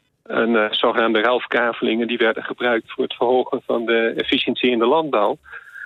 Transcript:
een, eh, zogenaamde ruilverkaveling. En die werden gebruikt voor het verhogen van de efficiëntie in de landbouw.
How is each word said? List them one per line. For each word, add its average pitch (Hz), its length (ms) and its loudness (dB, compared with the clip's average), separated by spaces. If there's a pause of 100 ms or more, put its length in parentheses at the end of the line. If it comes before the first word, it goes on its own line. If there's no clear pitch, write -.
(240)
een, 117 320 0
eh, 107 160 2
zogenaamde 113 500 2
ruilverkaveling. 117 800 0
En 117 60 -2
die 117 100 -4
werden 110 260 0
gebruikt 120 480 -2
voor 131 120 -4
het - 100 -6
verhogen 123 520 0
van 120 200 -2
de 113 320 0
efficiëntie - 540 0
in 117 80 0
de 117 60 2
landbouw. 127 520 2 (480)